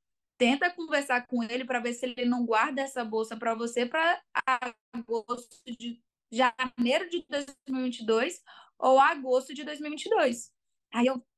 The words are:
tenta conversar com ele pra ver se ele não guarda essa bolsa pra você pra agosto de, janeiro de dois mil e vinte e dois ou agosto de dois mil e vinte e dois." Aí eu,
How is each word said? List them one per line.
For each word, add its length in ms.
tenta 320
conversar 560
com 160
ele 220
pra 160
ver 120
se 140
ele 180
não 220
guarda 340
essa 240
bolsa 320
pra 180
você 300
pra 380
agosto 600
de, 340
janeiro 800
de 180
dois 180
mil 120
e 40
vinte 160
e 60
dois 340
ou 220
agosto 520
de 120
dois 160
mil 80
e 20
vinte 160
e 40
dois." 420
Aí 140
eu, 140